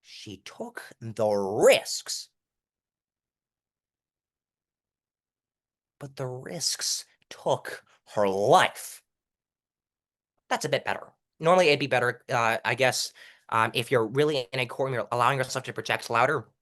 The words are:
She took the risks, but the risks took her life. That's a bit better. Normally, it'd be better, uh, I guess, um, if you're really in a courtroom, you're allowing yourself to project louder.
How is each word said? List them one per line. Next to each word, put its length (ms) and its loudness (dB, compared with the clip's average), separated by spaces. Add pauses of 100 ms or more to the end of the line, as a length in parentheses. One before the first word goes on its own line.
She 360 -16
took 460 -14 (180)
the 280 0
risks, 1000 2 (3750)
but 160 -16
the 120 -8
risks 800 -6 (240)
took 540 -4 (320)
her 120 4
life. 760 2 (1500)
That's 160 -4
a 40 -4
bit 160 -2
better. 220 -6 (320)
Normally, 280 4
it'd 120 4
be 80 -2
better, 340 0 (100)
uh, 320 2
I 120 -2
guess, 360 0 (380)
um, 240 2
if 180 -4
you're 160 2
really 460 0
in 60 -4
a 60 0
courtroom, 300 -6
you're 160 -4
allowing 260 2
yourself 280 -4
to 80 -10
project 360 -4
louder. 380 2 (140)